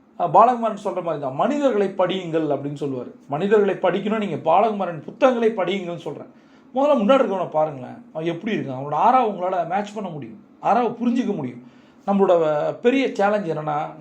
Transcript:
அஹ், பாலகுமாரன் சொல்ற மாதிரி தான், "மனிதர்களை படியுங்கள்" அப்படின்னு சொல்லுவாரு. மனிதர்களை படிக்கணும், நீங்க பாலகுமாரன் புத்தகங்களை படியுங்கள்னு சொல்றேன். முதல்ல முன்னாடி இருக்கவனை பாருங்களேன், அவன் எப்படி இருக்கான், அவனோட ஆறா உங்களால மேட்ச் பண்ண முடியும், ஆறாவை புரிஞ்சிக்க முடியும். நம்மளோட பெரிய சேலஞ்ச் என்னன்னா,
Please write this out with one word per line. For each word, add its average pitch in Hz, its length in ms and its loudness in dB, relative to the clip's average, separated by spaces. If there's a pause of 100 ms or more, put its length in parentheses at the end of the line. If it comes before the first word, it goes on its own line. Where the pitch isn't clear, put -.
(180)
அஹ், 175 120 0
பாலகுமாரன் 220 540 4
சொல்ற 180 180 -4
மாதிரி 160 180 -4
தான், 135 140 -6
"மனிதர்களை 214 540 2
படியுங்கள்" 170 680 -2
அப்படின்னு 143 240 -6
சொல்லுவாரு. 127 300 -6 (180)
மனிதர்களை 185 460 2
படிக்கணும், 202 520 -2
நீங்க 151 260 -4
பாலகுமாரன் 190 500 0
புத்தகங்களை 233 520 2
படியுங்கள்னு 175 420 -4
சொல்றேன். - 300 -12 (480)
முதல்ல 254 340 2
முன்னாடி 254 140 8
இருக்கவனை 190 280 -2
பாருங்களேன், 135 640 -2
அவன் 160 140 -6
எப்படி 170 300 -4
இருக்கான், 131 260 -6
அவனோட 147 120 -6
ஆறா 226 320 4
உங்களால 180 420 -2
மேட்ச் 202 260 -4
பண்ண 202 160 -8
முடியும், 139 340 -14 (180)
ஆறாவை 214 280 2
புரிஞ்சிக்க 233 440 -2
முடியும். 127 320 -10 (400)
நம்மளோட 165 680 2
பெரிய 247 420 0
சேலஞ்ச் 202 320 2
என்னன்னா, 151 400 -4 (140)